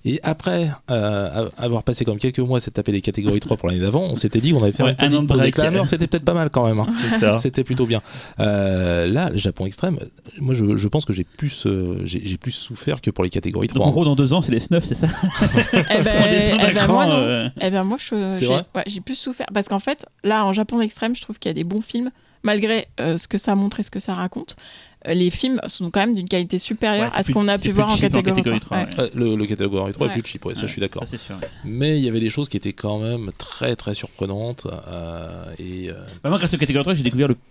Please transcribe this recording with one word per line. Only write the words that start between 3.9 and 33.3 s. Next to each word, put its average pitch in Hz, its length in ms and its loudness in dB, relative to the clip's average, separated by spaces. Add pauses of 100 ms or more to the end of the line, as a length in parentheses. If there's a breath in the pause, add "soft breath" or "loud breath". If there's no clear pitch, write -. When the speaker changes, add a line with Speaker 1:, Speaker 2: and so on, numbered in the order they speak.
Speaker 1:
on 170 100 -2
s'était 113 260 2
dit 143 120 4
qu'on 139 100 6
allait 101 100 6
faire 123 140 2
Speaker 2:
Ouais, 127 60 4
Speaker 1:
une 131 60 0
petite 143 160 4
Speaker 2:
un 147 40 6
an 147 60 4
de 143 40 0
Speaker 1:
pause 131 120 6
Speaker 2:
break. 135 180 4
Speaker 1:
avec 156 140 4
la - 40 -
mort, 190 120 4
c'était 165 180 2
peut-être 156 200 0
pas 175 100 4
mal 160 160 0
quand 120 160 4
même, 110 120 2
hein. 104 60 2 (160)
Speaker 3:
C'est 117 80 -2
ça. 113 300 4
Speaker 1:
C'était 131 240 0
plutôt 127 240 2
bien. 113 140 0 (380 loud breath)
Euh, 95 680 2
là, 143 220 2
le 92 80 -2
Japon 95 280 -2
extrême, 147 320 -2 (420)
moi 131 140 0
je, 110 240 2
je 104 100 0
pense 151 180 0
que - 80 -2
j'ai 90 100 -2
plus, - 420 -6
euh, 92 400 -2
j'ai, 90 200 -6
j'ai 92 120 -4
plus 127 140 -6
souffert - 500 -6
que - 100 0
pour 95 120 -2
les 92 60 0
catégories 95 380 -2
Speaker 2:
Donc - 100 -6
Speaker 1:
trois. 101 100 6
Speaker 2:
en - 40 6
gros, 165 140 2
dans 143 100 4
deux 135 180 4
ans, 180 80 2
c'est 139 100 0
les 113 80 2
snuff, 170 240 0
c'est - 120 -2
ça ? - 120 0 (680)
Speaker 4:
Eh 240 300 4
ben, 214 200 4
Speaker 2:
<laughs> 208 40 6
On - 40 4
descend 214 300 4
Speaker 4:
eh 202 60 6
ben, 196 80 4
Speaker 2:
d'un 208 80 4
cran, 202 100 6
Speaker 4:
moi, 269 140 6
non. 156 80 4
Speaker 2:
euh. 120 340 2 (120)
Speaker 4:
Eh 185 100 0
ben, 190 120 2
moi, 208 160 0
je, 202 300 -4
Speaker 1:
C'est 190 120 -2
Speaker 4:
j'ai, 127 60 2
Speaker 1:
vrai 139 160 2 (120)
Speaker 4:
ouais, 190 120 -2
j'ai 202 140 -10
plus 262 140 -8
souffert. - 380 -8
Parce 202 140 0
qu'en 196 120 -2
fait, 277 260 -6 (180)
là, 214 220 2
en 196 80 2
Japon 214 280 0
extrême, 226 340 -2
je - 60 -14
trouve - 180 -12
qu'il - 100 -4
y - 20 -2
a 160 40 -4
des - 80 -2
bons 190 180 -2
films, 247 300 -4 (320 soft breath)
malgré, 214 440 0 (120)
euh, 160 180 0
ce - 100 -4
que 208 100 -4
ça 196 180 0
montre 202 240 0
et 202 40 -2
ce - 80 -8
que 190 80 -8
ça 190 140 -6
raconte. 185 420 -6 (520 loud breath)
Euh, 165 60 0
les 180 160 4
films 262 380 -2
sont 175 240 -6
quand 208 80 2
même 226 160 2
d'une 185 120 -4
qualité 180 300 0
supérieure 214 480 0
Speaker 2:
Ouais, 233 80 -4
c'est - 60 0
Speaker 4:
à - 20 0
ce 196 60 0
Speaker 2:
plus, - 80 0
Speaker 4:
qu'on 208 120 2
a 202 100 2
Speaker 2:
c'est 196 60 -4
Speaker 4:
pu 214 60 0
Speaker 2:
plus 190 60 0
Speaker 4:
voir 208 140 4
en 214 60 4
Speaker 2:
cheap 202 100 2
en 196 180 2
Speaker 4:
catégorie 185 180 2
Speaker 2:
catégorie 113 180 0
Speaker 4:
trois. 180 260 -2
Speaker 2:
trois, - 200 -2
Speaker 4:
Ouais. - 60 -4
Speaker 2:
ouais. - 40 -
Speaker 1:
Euh, 120 180 0
le, - 20 0
le 107 100 0
catégorie 98 480 -2
trois 143 140 -2
est - 20 0
Speaker 4:
Ouais. - 100 -6
Speaker 1:
plus 113 120 -8
cheap, - 140 -12
ouais, 87 100 -6
ça, - 60 -6
Speaker 2:
Ouais, - 60 -4
Speaker 1:
je - 40 -6
suis - 100 -6
d'accord. - 220 -4
Speaker 2:
ça, - 80 -12
c'est - 120 -10
sûr, 98 160 -14
ouais. 92 80 -10 (160)
Speaker 1:
Mais 143 360 0
il 135 40 2
y 123 60 0
avait 113 100 0
des 113 100 0
choses 143 200 -4
qui 104 80 -6
étaient 98 160 -4
quand 104 240 -4
même 113 400 -6